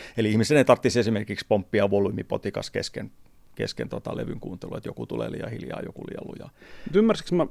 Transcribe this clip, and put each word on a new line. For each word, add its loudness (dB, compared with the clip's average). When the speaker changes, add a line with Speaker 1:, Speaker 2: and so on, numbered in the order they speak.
Speaker 1:
Eli 4
ihmisen 4
ei 6
tarvitsisi 6
esimerkiksi -2
pomppia 4
volyymipotikas -2
kesken, -6
kesken -6
tota -8
levyn -6
kuuntelua, -12
että -10
joku -10
tulee -6
liian -8
hiljaa, -10
joku -14
liian -10
lujaa. -14
Speaker 2:
Mut 0
ymmärsikö 4
mä 4